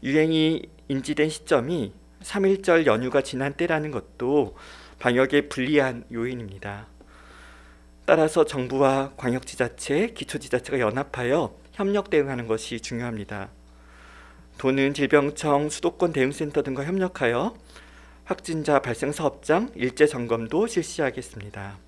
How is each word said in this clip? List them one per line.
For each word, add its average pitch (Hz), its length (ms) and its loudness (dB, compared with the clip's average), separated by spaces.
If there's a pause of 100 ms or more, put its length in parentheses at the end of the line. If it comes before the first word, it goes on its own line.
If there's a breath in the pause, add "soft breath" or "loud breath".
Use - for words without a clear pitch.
유행이 156 640 2 (200)
인지된 151 420 0
시점이 139 640 -2 (280)
삼일절 190 640 2
연휴가 127 340 2
지난 135 320 -4
때라는 156 380 -2
것도 123 680 -2 (400 loud breath)
방역에 131 500 4
불리한 131 640 0
요인입니다. 107 760 -8 (1200 loud breath)
따라서 156 380 6
정부와 135 720 0
광역지자체, 131 920 -2
기초지자체가 139 720 -6
연합하여 123 760 -2 (180)
협력 202 360 -2
대응하는 135 380 0
것이 110 340 -4
중요합니다. 110 680 -8 (1080 loud breath)
도는 135 380 2
질병청 147 720 2
수도권 165 440 -2
대응센터 143 500 0
등과 139 200 -4
협력하여 175 720 -2 (720 loud breath)
확진자 156 540 0
발생 135 320 -4
사업장 160 640 0
일제 127 320 2
점검도 120 580 -2
실시하겠습니다. 117 1120 -6 (100)